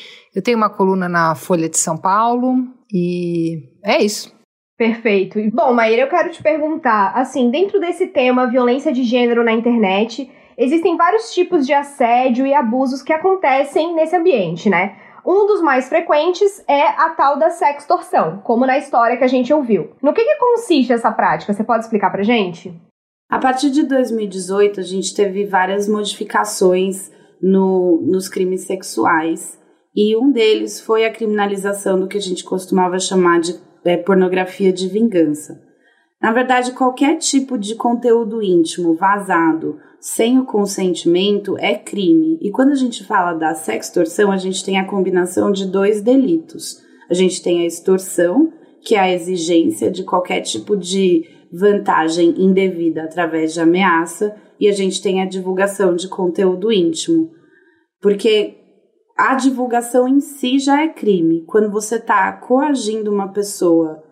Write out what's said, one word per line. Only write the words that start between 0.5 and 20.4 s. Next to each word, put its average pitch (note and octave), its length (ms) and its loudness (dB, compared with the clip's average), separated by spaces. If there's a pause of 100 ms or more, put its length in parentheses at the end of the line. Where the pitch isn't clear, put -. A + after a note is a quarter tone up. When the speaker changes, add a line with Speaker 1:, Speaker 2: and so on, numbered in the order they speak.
Speaker 1:
uma G#3+ 140 0
coluna F#3+ 360 0
na E3+ 280 0
Folha D#3+ 340 -2
de D#3+ 80 -8
São E3+ 220 -2
Paulo A#3+ 680 0 (220)
e F3 800 -4 (160)
é A#3+ 180 2
isso. - 320 -4 (440)
Speaker 2:
Perfeito. G#3+ 600 0
E, G#3+ 120 -2
bom, B3+ 240 2
Maíra, A3+ 280 2
eu C4+ 60 0
quero F4 220 0
te - 120 -12
perguntar, D4 720 0
assim, B3 360 0
dentro F#4+ 280 0
desse E4+ 280 -2
tema, B3+ 400 2
violência B3 440 0
de C4 140 -2
gênero A#3+ 400 2
na A3 80 2
internet, A3+ 760 0 (260)
existem E4 400 0
vários F4+ 380 0
tipos F4+ 320 0
de C#4+ 80 0
assédio C4 720 0
e C4+ 80 2
abusos C4 480 0
que D#4+ 100 -2
acontecem D#4+ 840 0
nesse D#4+ 220 0
ambiente, G#3+ 540 0
né? F#3+ 260 -2 (300)
Um G4 200 4
dos G4+ 160 2
mais C4 260 2
frequentes E4+ 800 0
é C#4+ 180 4
a D4+ 300 2
tal C#4 220 2
da D#4+ 100 2
sextorção, C#4+ 960 -2
como B3 220 2
na C4 100 2
história B3 400 0
que C4 80 0
a B3+ 40 2
gente B3+ 260 2
ouviu. A3+ 380 0 (100)
No C#4+ 100 2
que A4+ 100 2
que D5 140 2
consiste G4+ 560 2